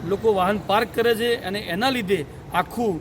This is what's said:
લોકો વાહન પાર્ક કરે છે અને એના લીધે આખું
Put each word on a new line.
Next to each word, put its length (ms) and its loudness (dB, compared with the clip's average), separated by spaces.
લોકો 300 0
વાહન 320 2
પાર્ક 280 2
કરે 220 2
છે 120 -2
અને 240 -4
એના 240 0
લીધે 280 0
આખું 480 0